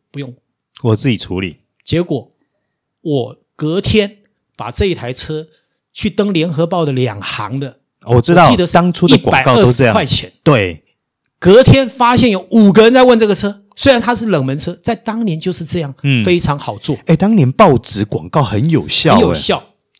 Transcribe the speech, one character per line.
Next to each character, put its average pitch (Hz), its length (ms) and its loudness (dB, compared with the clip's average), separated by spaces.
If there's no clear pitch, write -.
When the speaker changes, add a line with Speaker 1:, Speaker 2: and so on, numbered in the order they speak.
Speaker 1:
，“不 143 80 -14
用。” 127 120 -14
Speaker 2:
我 110 120 2
自 107 140 -2
己 117 80 0
处 92 240 -8
理。 87 160 -8
Speaker 1:
结 160 180 -4
果 160 300 -8
我 131 360 -6
隔 160 240 -6
天 208 380 -4
把 110 160 -14
这 202 160 -6
一 180 80 -4
台 123 180 -10
车 156 360 -10
去 - 160 -8
登 202 240 -4
联 165 160 -2
合 160 160 -4
报 170 200 -4
的 143 80 -4
两 123 280 -4
行 104 380 -10
的， 139 220 -12
Speaker 2:
我 120 140 4
知 170 160 0
道， 175 80 6
Speaker 1:
我 147 40 6
记 123 80 4
得 180 80 0
是 165 80 -4
Speaker 2:
当 175 200 2
初 175 160 0
的 262 100 6
广 - 240 0
告 127 140 2
都 117 80 4
这 123 220 2
样。 110 60 2
Speaker 1:
一 104 40 0
百 110 60 2
二 135 40 -4
十 - 0 -
块 - 0 -
钱。 - 260 -6
Speaker 2:
对。 92 400 0
Speaker 1:
隔 196 200 6
天 269 280 4
发 247 280 0
现 240 140 2
有 185 220 -4
五 214 200 6
个 220 120 6
人 233 100 4
在 262 80 6
问 247 160 6
这 220 80 2
个 202 80 0
车， 202 300 -6
虽 277 180 2
然 240 80 2
它 226 140 -2
是 220 120 -6
冷 165 180 0
门 135 120 -4
车， 165 240 -8
在 233 140 -6
当 226 300 -8
年 160 160 -4
就 185 100 -6
是 175 140 -8
这 170 160 -6
样， 139 120 -8
Speaker 2:
嗯。 131 200 0
Speaker 1:
非 180 140 2
常 147 180 -4
好 113 220 -10
做。 131 180 -6
Speaker 2:
哎， 170 100 2
当 202 180 0
年 139 160 2
报 160 280 4
纸 - 260 -6
广 - 240 -8
告 160 120 -2
很 113 300 -2
有 117 160 0
效， 131 300 2
Speaker 1:
很 - 60 4
有 170 120 2
效。 160 260 -4